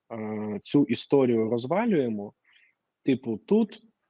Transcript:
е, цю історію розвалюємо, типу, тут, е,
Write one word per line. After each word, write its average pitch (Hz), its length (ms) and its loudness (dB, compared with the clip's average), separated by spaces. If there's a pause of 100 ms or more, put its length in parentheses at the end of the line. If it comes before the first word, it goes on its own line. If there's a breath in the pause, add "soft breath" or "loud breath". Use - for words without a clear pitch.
(120)
е, 107 500 -6
цю - 220 2
історію 120 640 2
розвалюємо, 127 840 -2 (720 soft breath)
типу, 117 320 0
тут, 208 380 0
е, - 60 -20 (300)